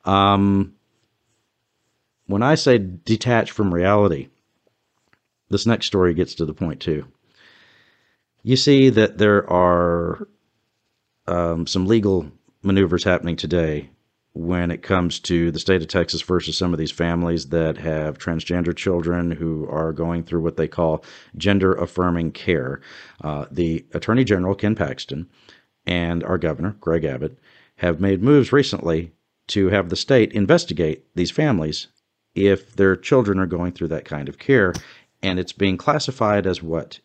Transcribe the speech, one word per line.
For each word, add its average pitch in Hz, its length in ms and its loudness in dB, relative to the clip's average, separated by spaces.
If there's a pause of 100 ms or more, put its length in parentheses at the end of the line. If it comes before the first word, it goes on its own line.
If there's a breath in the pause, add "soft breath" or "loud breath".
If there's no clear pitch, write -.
Um, 98 720 2 (1500)
when 101 160 -2
I 151 120 4
say 131 220 4
detach 107 760 -2
from 98 220 0
reality, 90 560 2 (1200)
this 101 160 0
next 110 220 0
story 90 260 2
gets 80 220 -2
to 82 100 -4
the 76 80 -6
point 80 260 -6
too. 76 260 -4 (1400 soft breath)
You 120 140 4
see 135 320 6
that 107 280 4
there 104 320 4
are, 87 760 2 (1000)
um, 85 380 -2
some 95 220 -2
legal 98 420 2 (340)
maneuvers 98 400 2
happening 85 340 0
today 78 520 -2 (460)
when 85 360 -2
it - 100 -8
comes 90 380 0
to 85 320 0
the 80 80 -6
state 92 220 2
of 80 60 -8
Texas 85 360 -2
versus 82 340 -2
some 87 160 0
of 78 60 -4
these 80 120 -4
families 85 580 -2
that 80 280 -2
have 78 400 -6
transgender 87 580 -4
children 87 540 -2
who 80 400 -4
are 80 240 -4
going 82 300 -4
through 85 180 -4
what 82 160 -4
they 78 100 -2
call 80 380 -2 (320 loud breath)
gender 95 380 2
affirming 87 560 -2
care. 71 500 -4 (420 loud breath)
Uh, 73 280 -6
the 82 420 -4
Attorney 113 300 0
General, 95 320 0
Ken 104 200 -2
Paxton, - 540 -6 (560 soft breath)
and 85 380 -2
our 90 160 -2
Governor, 82 400 -4
Greg 80 260 0
Abbott, 65 320 -6 (380 soft breath)
have 85 260 -2
made 98 220 0
moves 139 280 4
recently 85 600 0 (360)
to 98 220 0
have 95 200 0
the 90 60 -4
state 120 380 2
investigate 98 720 0 (100)
these 90 160 -2
families 90 560 -2 (460)
if 98 420 0
their 95 200 4
children 101 420 0
are 92 80 0
going 87 260 -4
through 85 180 -6
that 80 160 -6
kind 73 220 -10
of - 120 -16
care. 104 340 2 (480 loud breath)
And 92 180 -2
it's 87 140 -8
being 95 240 0
classified 110 720 0
as 90 160 -4
what? 80 420 -8